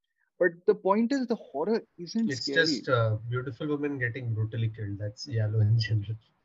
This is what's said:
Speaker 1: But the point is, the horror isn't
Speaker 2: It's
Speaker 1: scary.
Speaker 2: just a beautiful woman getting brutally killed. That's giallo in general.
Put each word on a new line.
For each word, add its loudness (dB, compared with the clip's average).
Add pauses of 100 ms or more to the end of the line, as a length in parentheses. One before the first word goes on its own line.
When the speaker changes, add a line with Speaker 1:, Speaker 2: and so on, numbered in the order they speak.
(400)
Speaker 1:
But 4 (160)
the 6
point 2
is, 0
the 0
horror -2 (160)
isn't -2
Speaker 2:
It's -6
Speaker 1:
scary. -2 (100)
Speaker 2:
just 0
a 2 (100)
beautiful -4
woman -2
getting -4
brutally -2
killed. -6
That's -8
giallo 0
in 6
general. 0 (300)